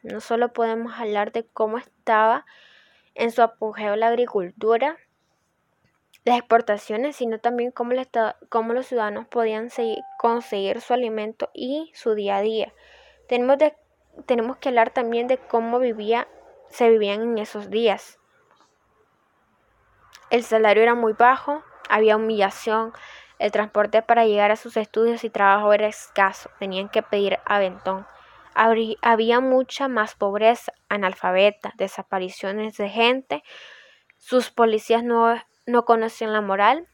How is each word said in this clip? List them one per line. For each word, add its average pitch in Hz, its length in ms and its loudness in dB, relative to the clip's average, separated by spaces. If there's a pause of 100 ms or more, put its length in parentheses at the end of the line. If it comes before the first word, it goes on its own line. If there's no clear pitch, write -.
No 208 160 -12
solo 240 340 -4
podemos 226 460 -4
hablar 208 320 -4
de 226 140 -8
cómo 220 320 -4
estaba 226 680 0 (680)
en 226 160 -2
su 240 100 0
apogeo 214 540 -2
la 226 120 0
agricultura, 233 920 -2 (1300)
las 240 120 4
exportaciones, 233 760 -2
sino 226 240 -6
también 240 320 -4
cómo 240 220 -6
el 254 60 -2
esta-, 226 360 -4 (140)
cómo 226 240 -2
los 254 140 -4
ciudadanos 220 400 -4
podían 226 420 -4
seguir, 226 300 -6 (200)
conseguir 233 600 -2
su - 120 -4
alimento 220 600 -6
y 294 420 -8
su 220 200 -2
día 196 200 -2
a 196 60 0
día. 220 320 -4 (560)
Tenemos 247 280 2
de, 302 200 2 (480)
tenemos 240 320 -2
que - 120 -6
hablar 233 200 4
también 233 380 -4
de 262 100 2
cómo 233 420 -2
vivía, 226 480 -2 (420)
se 233 200 2
vivían 214 320 4
en 233 160 -2
esos 208 320 -8
días. 208 500 -2 (2000)
El 233 140 2
salario 220 400 4
era 240 120 4
muy 226 180 0
bajo, 262 500 2 (260)
había 214 280 4
humillación, 220 760 -2 (480)
el 208 120 -2
transporte 208 500 0
para 233 240 4
llegar 208 260 4
a 220 60 0
sus - 180 -16
estudios 226 480 -2
y 220 60 -6
trabajo 208 420 4
era 208 160 4
escaso, - 640 -2 (100)
tenían 196 300 -6
que 220 140 0
pedir 202 420 -2
aventón. 190 600 -2 (480)
Habrí-, 226 480 2
había 233 380 4
mucha 262 480 0
más 220 280 -4
pobreza, 214 580 0 (160)
analfabeta, 196 880 0
desapariciones 196 960 -8
de 202 140 -6
gente, 247 540 0 (760)
sus - 320 -2
policías 226 540 2
no, 233 360 2 (280)
no 240 180 2
conocían 226 480 0
la 214 80 0
moral 208 520 0